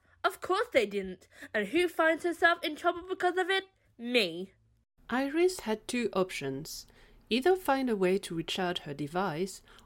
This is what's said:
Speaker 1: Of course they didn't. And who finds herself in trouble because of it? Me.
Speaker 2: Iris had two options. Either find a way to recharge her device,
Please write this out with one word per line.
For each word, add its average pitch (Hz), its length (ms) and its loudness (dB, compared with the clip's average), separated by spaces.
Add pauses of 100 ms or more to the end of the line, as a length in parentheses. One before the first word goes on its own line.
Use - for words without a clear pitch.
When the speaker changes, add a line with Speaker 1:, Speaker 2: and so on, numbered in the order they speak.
(220)
Speaker 1:
Of 370 180 0
course 415 320 0
they 226 140 4
didn't. 190 420 -8 (260)
And 202 140 0
who 339 200 2
finds 330 360 2
herself 349 380 4
in 311 140 -4
trouble 349 320 -2
because 359 300 0
of 359 100 0
it? 381 160 0 (340)
Me. 202 540 -2 (560)
Speaker 2:
Iris 285 520 0
had 220 260 -4
two 240 260 -2
options. 156 720 -4 (420)
Either 339 280 4
find 269 340 0
a 214 60 2
way 190 220 4
to 180 160 -6
recharge 175 460 -2
her 147 140 -10
device, 170 680 -4 (260)